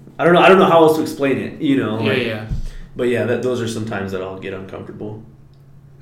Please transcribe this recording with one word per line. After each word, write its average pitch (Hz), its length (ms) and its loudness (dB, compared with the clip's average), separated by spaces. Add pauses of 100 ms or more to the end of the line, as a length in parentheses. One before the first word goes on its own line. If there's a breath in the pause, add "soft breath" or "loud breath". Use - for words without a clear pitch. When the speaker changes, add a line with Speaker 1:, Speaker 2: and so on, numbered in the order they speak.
(200)
Speaker 1:
I 135 40 -2
don't 170 100 6
know. 170 80 6
I 170 80 8
don't 190 100 10
know 190 60 4
how 165 180 6
else 156 140 4
to 151 60 -2
explain 135 340 -2
it, - 240 -8
you 135 160 2
know? 110 240 -2
Speaker 2:
Yeah, 113 80 0
Speaker 1:
Like, 127 160 0
Speaker 2:
yeah. 110 200 -6 (500 loud breath)
Speaker 1:
but 127 120 -4
yeah, 113 180 0
that, 117 180 -2
those 123 180 -2
are 110 60 -4
some 110 180 -6
times 98 280 -6
that 92 80 -4
I'll 95 180 -10
get 95 140 -10
uncomfortable. 98 720 -12 (760)